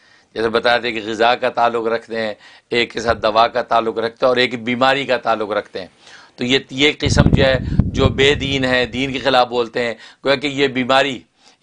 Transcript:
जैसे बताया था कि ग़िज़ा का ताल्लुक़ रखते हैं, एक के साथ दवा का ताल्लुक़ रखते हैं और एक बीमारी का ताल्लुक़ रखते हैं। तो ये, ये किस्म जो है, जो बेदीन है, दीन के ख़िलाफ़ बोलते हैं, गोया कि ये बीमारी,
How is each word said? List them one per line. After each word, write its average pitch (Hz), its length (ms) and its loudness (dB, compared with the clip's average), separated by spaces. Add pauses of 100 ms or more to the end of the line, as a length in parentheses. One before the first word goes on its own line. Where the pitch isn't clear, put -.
(360)
जैसे 110 140 -2
बताया 120 280 2
था 117 140 -4
कि 110 100 -6
ग़िज़ा 113 340 2
का 120 140 -2
ताल्लुक़ 117 380 0
रखते 113 280 -4
हैं, 110 220 -4 (340)
एक 120 200 0
के 123 80 -10
साथ 113 160 0
दवा 110 320 2
का 120 140 -2
ताल्लुक़ 113 380 0
रखते 113 260 -2
हैं 127 60 4
और 123 80 2
एक 123 260 -2
बीमारी 131 400 0
का 123 120 0
ताल्लुक़ 107 360 -2
रखते 101 260 -6
हैं। 87 120 -14 (460)
तो 127 80 -6
ये, 127 260 0
ये 139 200 2
किस्म 139 380 2
जो 139 140 2
है, 131 160 2 (320)
जो 135 180 2
बेदीन 135 560 0
है, 127 220 0
दीन 127 260 -4
के 131 60 -6
ख़िलाफ़ 123 300 2
बोलते 120 300 -2
हैं, 117 180 -4 (260)
गोया 139 120 2
कि 139 120 -4
ये 139 200 0
बीमारी, 131 580 0 (380)